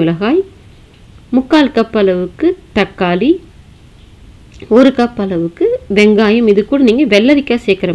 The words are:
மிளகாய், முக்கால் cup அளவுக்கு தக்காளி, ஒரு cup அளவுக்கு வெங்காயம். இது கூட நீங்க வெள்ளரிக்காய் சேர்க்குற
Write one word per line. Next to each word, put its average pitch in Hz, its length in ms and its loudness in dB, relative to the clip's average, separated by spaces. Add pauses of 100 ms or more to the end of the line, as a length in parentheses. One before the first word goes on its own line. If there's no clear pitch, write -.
மிளகாய், 185 400 -2 (960)
முக்கால் 269 420 0
cup 220 240 -2
அளவுக்கு 180 440 -2 (300)
தக்காளி, 190 540 -2 (1400)
ஒரு 269 220 4
cup 240 260 -4
அளவுக்கு 170 420 -4 (300)
வெங்காயம். 214 560 2
இது 202 80 2 (100)
கூட 277 180 0
நீங்க 247 240 2
வெள்ளரிக்காய் 240 540 0
சேர்க்குற 185 280 -2